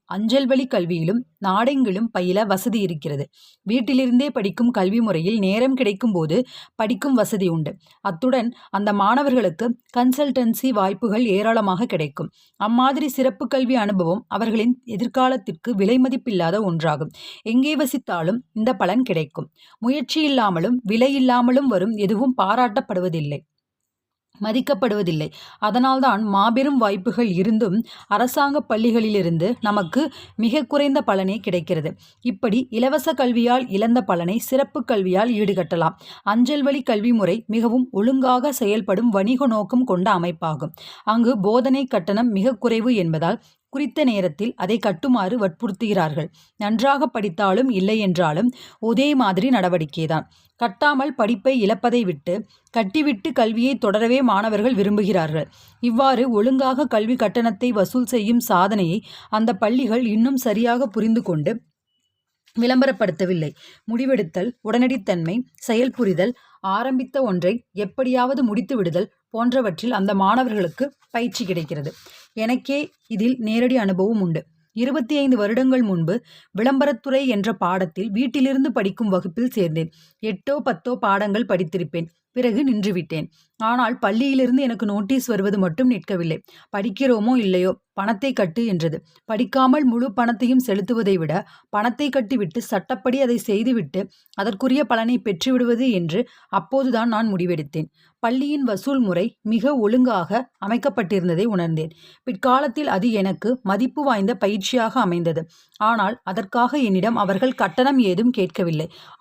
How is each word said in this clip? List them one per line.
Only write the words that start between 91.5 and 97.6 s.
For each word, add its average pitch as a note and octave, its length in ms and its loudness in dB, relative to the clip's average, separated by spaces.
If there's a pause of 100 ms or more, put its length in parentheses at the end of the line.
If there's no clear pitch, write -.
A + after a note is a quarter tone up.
பணத்தை A#3 380 -2
கட்டிவிட்டு A#3+ 540 -2
சட்டப்படி B3 560 -2
அதை A#3+ 200 2
செய்துவிட்டு G#3 640 -2 (360)
அதற்குரிய B3+ 480 0
பலனை A#3 340 0
பெற்றுவிடுவது A#3+ 720 0
என்று F3 300 -2 (320)
அப்போதுதான் A#3 580 0
நான் A3 180 -2
முடிவெடுத்தேன். E3+ 600 -4 (340)